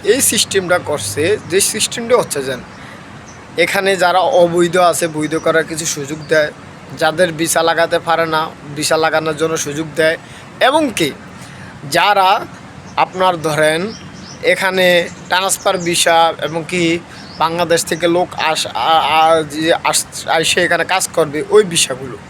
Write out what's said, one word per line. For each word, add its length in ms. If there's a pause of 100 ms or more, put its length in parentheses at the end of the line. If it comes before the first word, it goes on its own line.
এই 180
সিস্টেমটা 580
করছে, 580 (120)
যে 120
সিস্টেমটা 560
হচ্ছে 260
যেন 160 (960)
এখানে 380
যারা 240
অবৈধ 580
আছে, 300
বৈধ 280
করার 280
কিছু 220
সুযোগ 340 (100)
দেয়, 220 (460)
যাদের 340
ভিসা 320
লাগাতে 360
পারে 260
না, 240 (260)
ভিসা 220
লাগানোর 400
জন্য 200
সুযোগ 380
দেয়, 220 (420)
এবং 360
কি 160 (800)
যারা 540 (500)
আপনার 460
ধরেন 520 (500)
এখানে 640 (200)
ট্রান্সফার 500
ভিসা 640
এবং 260
কি 320 (380)
বাংলাদেশ 480
থেকে 220
লোক 260
আস-, 340
আ-, 360 (160)
আ-, 240
যে 300
আস-, 560
আইসে 340
এখানে 220
কাজ 220
করবে, 420
ওই 140
ভিসাগুলো 540 (120)